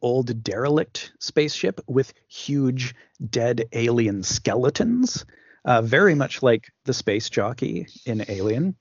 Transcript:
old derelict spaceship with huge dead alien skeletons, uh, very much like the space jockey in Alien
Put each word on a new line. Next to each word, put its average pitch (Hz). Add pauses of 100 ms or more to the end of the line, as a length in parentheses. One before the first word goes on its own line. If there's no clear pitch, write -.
old 120
derelict 135
spaceship -
with 131 (140)
huge 131 (360)
dead 117
alien 117
skeletons, 151 (380)
uh, 117
very 151
much 135
like 117 (100)
the 131
space 110
jockey 110 (180)
in 107
Alien 110